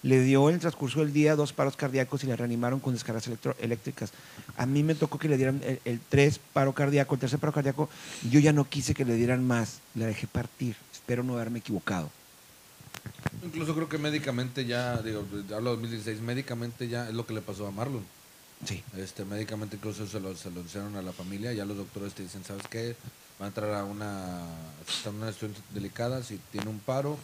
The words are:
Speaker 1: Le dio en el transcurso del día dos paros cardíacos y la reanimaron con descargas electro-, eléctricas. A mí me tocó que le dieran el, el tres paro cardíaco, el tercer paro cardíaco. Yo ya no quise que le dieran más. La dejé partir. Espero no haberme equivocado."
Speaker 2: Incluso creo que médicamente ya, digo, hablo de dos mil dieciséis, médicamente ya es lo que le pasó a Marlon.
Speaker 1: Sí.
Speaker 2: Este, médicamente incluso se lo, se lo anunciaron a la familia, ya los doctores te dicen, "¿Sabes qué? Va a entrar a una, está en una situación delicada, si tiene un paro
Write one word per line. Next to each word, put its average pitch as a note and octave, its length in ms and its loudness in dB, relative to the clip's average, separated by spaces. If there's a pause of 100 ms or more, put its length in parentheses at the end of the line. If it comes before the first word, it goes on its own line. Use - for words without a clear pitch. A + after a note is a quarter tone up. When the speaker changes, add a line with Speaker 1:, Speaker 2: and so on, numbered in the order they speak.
Speaker 1:
Le C3 200 8
dio C3+ 280 8
en F3 60 6
el E3+ 60 0
transcurso C#3+ 380 0
del D3 120 4
día D3+ 240 6
dos D3 160 2
paros C#3 240 0
cardíacos C3 480 0
y C3 40 -2
la A#2 100 0
reanimaron A#2+ 440 0
con C3 120 0
descargas A2+ 340 -4
electro-, A#2+ 340 -4
eléctricas. A2+ 500 -4 (460)
A B2 80 0
mí C#3 180 4
me D#3 120 4
tocó D3+ 220 0
que D#3 120 -2
le C#3+ 80 6
dieran C3+ 280 2
el, B2+ 180 -2
el A#2 160 -2 (100)
tres C#3 300 8 (140)
paro C3+ 200 6
cardíaco, C#3 420 4
el B2 60 -4
tercer C3+ 180 0
paro D3+ 140 2
cardíaco. C#3 360 2 (400)
Yo C#3+ 120 10
ya D3+ 120 8
no C#3+ 120 6
quise - 280 -2
que C#3 120 0
le A#2 100 4
dieran B2+ 300 4
más. A#2 340 2 (160)
La A2 100 0
dejé A2 220 -2
partir. A#2 480 -4 (160)
Espero B2 320 -4
no B2+ 120 -2
haberme A#2 240 -4
equivocado." F2+ 500 -2 (1300)
Speaker 2:
Incluso D#3+ 320 -2
creo E3 140 0
que D#3 80 -2
médicamente C3+ 680 0
ya, A#2+ 360 0
digo, G#2+ 240 -4 (280)
hablo A#2 180 0
de A#2 40 2
dos A2 40 -6
mil A#2 100 -4
dieciséis, A2 320 -6
médicamente A#2+ 680 -4
ya A#2+ 220 -4
es A2 40 -6
lo A#2 120 -4
que A#2 80 -6
le G#2+ 80 -4
pasó G2+ 260 -6
a G2 40 -6
Marlon. A2+ 320 -4 (640)
Speaker 1:
Sí. G2 160 -6 (160)
Speaker 2:
Este, F#2+ 280 -8
médicamente G#2 500 -6
incluso G#2 320 -6
se G2+ 140 -6
lo, F#2+ 140 -6
se F2+ 140 -12
lo F2 120 -8
anunciaron G2+ 340 -8
a G2 60 -6
la F#2 100 -6
familia, G2 400 -6
ya G2+ 140 -4
los G2+ 100 -4
doctores G2 380 -8
te G2 100 -10
dicen, F2+ 220 -12
"¿Sabes G2 240 -10
qué? A2+ 260 -6 (460)
Va G2 40 -6
a - 40 -4
entrar G#2+ 240 -2
a G2+ 100 -2
una, G2+ 560 -6 (480)
está - 220 -4
en G2+ 80 -6
una A2 160 -4
situación G#2 280 -8 (120)
delicada, A#2 500 -4
si G2+ 160 -10 (120)
tiene A2+ 180 -6
un G#2+ 100 -6
paro C#3 440 0